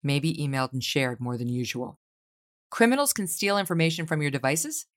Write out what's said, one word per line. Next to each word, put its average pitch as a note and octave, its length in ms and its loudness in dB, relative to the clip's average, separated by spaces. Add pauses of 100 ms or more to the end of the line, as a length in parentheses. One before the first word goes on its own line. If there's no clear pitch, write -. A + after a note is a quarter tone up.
may C#3+ 160 4
be D#3+ 160 0
emailed C3+ 380 -2
and B2+ 100 -2
shared B2 360 0
more B2 180 -4
than A#2+ 120 -4
usual. B2 500 -4 (720)
Criminals C4 440 4
can F#3+ 140 -2
steal G3+ 300 0
information E3 480 2
from D#3 160 0
your D3 100 0
devices C#3+ 640 -2